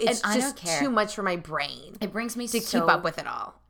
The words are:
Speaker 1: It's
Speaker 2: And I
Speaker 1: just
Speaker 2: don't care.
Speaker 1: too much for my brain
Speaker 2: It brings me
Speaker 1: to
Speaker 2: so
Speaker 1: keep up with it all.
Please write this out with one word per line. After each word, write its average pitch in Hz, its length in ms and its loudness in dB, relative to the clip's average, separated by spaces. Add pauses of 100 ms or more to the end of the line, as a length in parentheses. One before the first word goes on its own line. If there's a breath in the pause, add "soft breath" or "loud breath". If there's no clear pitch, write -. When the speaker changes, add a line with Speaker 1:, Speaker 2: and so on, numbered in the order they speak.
Speaker 1:
It's 233 220 2
Speaker 2:
And 208 80 2
I 214 80 4
Speaker 1:
just 277 160 0
Speaker 2:
don't 277 100 -10
care. 320 140 2
Speaker 1:
too 285 100 2
much 214 240 2
for 208 80 -6
my 185 140 2
brain 147 680 -6
Speaker 2:
It 196 100 -4
brings 233 240 -4
me 240 120 -6
Speaker 1:
to 233 140 0
Speaker 2:
so - 200 2
Speaker 1:
keep 165 80 4
up 160 140 6
with 160 160 -2
it 139 80 -6
all. 117 420 -10